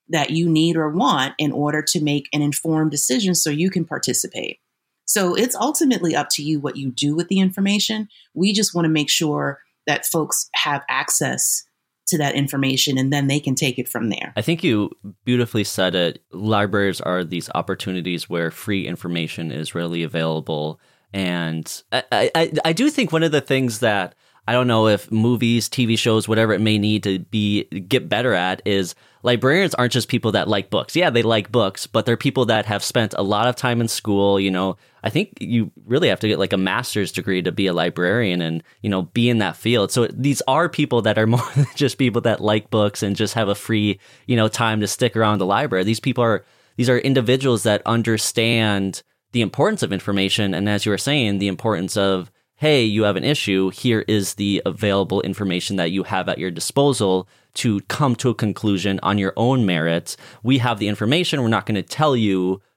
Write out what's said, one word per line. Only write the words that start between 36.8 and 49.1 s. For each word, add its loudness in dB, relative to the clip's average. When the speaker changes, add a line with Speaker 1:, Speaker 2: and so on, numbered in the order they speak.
Speaker 2:
degree -2
to -2
be 0
a 2
librarian 0
and, -4
you -4
know, 0
be 0
in 2
that -2
field. 0
So 2
these -2
are 2
people 0
that 2
are 4
<laughs> 4
more -2
than 4
just 0
people 2
that 0
like 0
books 0
and 0
just -2
have 0
a 0
free, 0
you 2
know, 4
time 0
to 0
stick -2
around 2
the 0
library. 0
These 0
people -2
are, 2
these 2
are 4
individuals 2
that 2
understand 0